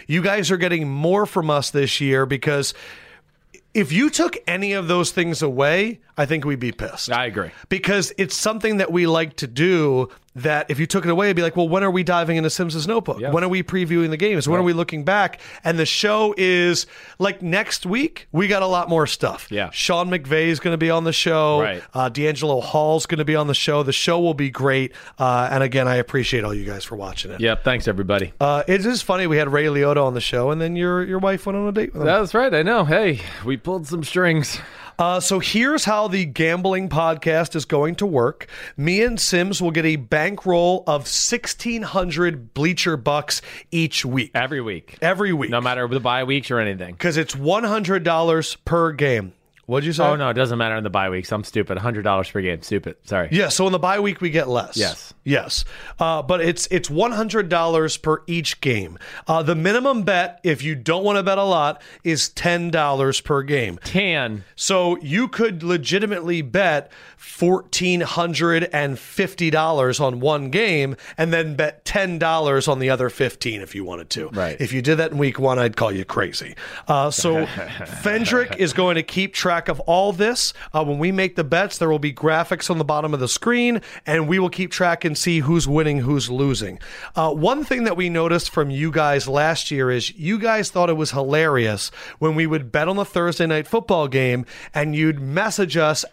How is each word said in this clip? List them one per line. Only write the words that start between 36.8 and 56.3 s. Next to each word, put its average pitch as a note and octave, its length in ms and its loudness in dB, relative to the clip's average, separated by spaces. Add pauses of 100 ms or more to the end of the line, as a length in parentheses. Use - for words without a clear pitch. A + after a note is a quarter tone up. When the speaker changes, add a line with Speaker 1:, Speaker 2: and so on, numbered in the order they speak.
Speaker 1:
podcast D#3+ 640 0
is D#3 100 -4
going D#3 300 0
to G3 100 -2
work. C#3 440 0 (280)
Me E3+ 240 2
and A#3 200 0
Sims F#3 420 0
will E3+ 80 2
get D#3+ 140 2
a D#3+ 100 4
bankroll F3 920 2
of D3 180 0
sixteen - 760 -2
hundred E3+ 720 -2
bleacher D#3+ 440 0
bucks D3 440 -2 (300)
each E3 340 0
week. B2+ 300 -2
Speaker 2:
Every C3 260 -2
week. G2+ 400 -8
Speaker 1:
Every F#3+ 320 2
week. C3+ 200 0
Speaker 2:
No A#2+ 80 2
matter B2 260 0
the B2+ 140 0
bye B2 240 0
weeks C3+ 260 -2
or B2 80 2
anything. F#2 380 -4
Speaker 1:
'Cause E3+ 200 -2
it's D#3 200 -2
one E3 260 0
hundred G3+ 400 0
dollars E3 600 0
per E3 260 2
game. B2 440 0 (320)
What'd C#3 200 0
you E3+ 60 -2
say? D3+ 100 -2
Speaker 2:
Oh, D3 140 4
no, C#3 140 0
it - 20 2
doesn't A#2+ 240 0
matter A2+ 200 0
in A2 60 -4
the G#2+ 60 -2
bye F#2+ 220 0
weeks. F#2 200 -4
I'm G#2 140 -4
stupid. G2 320 -2
A F#2 40 -4
hundred A2 220 -2
dollars F#2+ 280 2
per G#2 100 -4
game. F2+ 220 -2
Stupid. F#2 420 -4
Sorry. F#2 260 -2
Speaker 1:
Yeah, E3+ 200 2
so F#3 160 2
in F#3+ 60 0
the F#3 60 2
bye F#3 220 0
week, G3+ 220 -4
we F3 80 0
get D3 180 0
less. A#2 300 -2
Speaker 2:
Yes. - 340 -4 (120)
Speaker 1:
Yes. - 420 0 (340)
Uh, D#3+ 220 0
but F3 180 0